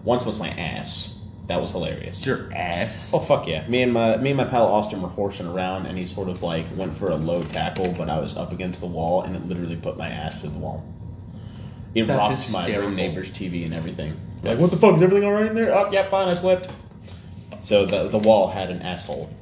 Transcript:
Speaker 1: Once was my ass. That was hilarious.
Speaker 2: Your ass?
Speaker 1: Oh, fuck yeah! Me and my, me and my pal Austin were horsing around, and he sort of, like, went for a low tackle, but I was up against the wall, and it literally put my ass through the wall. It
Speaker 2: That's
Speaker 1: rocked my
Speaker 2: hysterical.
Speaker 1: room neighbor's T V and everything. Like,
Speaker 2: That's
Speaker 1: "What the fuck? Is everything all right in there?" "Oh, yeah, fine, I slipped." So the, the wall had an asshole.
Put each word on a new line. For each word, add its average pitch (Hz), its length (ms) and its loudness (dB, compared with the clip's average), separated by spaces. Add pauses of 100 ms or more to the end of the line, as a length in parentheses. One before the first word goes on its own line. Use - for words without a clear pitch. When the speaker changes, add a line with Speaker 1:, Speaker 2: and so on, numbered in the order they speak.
Speaker 1:
Once 113 220 2
was 107 140 -2
my 85 120 -4
ass. - 680 -6 (280)
That 87 120 0
was - 140 -4
hilarious. - 520 -6
Speaker 2:
Your - 280 -2
ass? 87 600 -4
Speaker 1:
Oh, 156 60 4
fuck 139 260 2
yeah! 78 220 -4
Me 123 160 4
and 123 80 4
my, 113 240 4
me 131 140 0
and 139 80 2
my 123 80 2
pal 117 220 4
Austin 104 340 2
were 87 80 -6
horsing 98 380 -4
around, 92 380 -2
and 85 120 -6
he 90 80 -4
sort 92 240 -6
of, 90 120 -6
like, 82 240 -2 (120)
went 90 180 -4
for 95 140 -2
a 80 60 2
low 82 280 0
tackle, 85 540 -2
but 80 120 -4
I 78 100 0
was 73 180 -4
up 87 160 -6
against 90 260 -6
the 90 80 -6
wall, 85 360 0
and 92 120 -4
it 85 100 -6
literally 87 300 -4
put 85 220 -6
my 80 100 -6
ass 80 320 -6
through 80 120 -8
the 73 80 -8
wall. 80 260 -8 (1080)
It 113 120 2
Speaker 2:
That's 123 140 2
Speaker 1:
rocked 107 340 0
my 92 80 -2
Speaker 2:
hysterical. 101 260 -2
Speaker 1:
room 98 80 -4
neighbor's 90 360 -4
T 92 180 -8
V 85 160 -4
and 80 80 -4
everything. 80 380 -6
Like, - 320 -12
Speaker 2:
That's 117 180 2
Speaker 1:
"What 175 100 6
the 185 60 0
fuck? 196 180 10
Is 160 60 8
everything 196 240 6
all 202 80 4
right 214 140 4
in 220 80 -2
there?" 214 200 4
"Oh, 196 160 4
yeah, 196 180 2
fine, 196 180 2
I 175 80 2
slipped." 185 340 2 (960)
So 101 220 6
the, 95 220 2
the 110 120 2
wall 104 300 8
had 92 200 -4
an 90 140 -4
asshole. 80 460 -6 (120)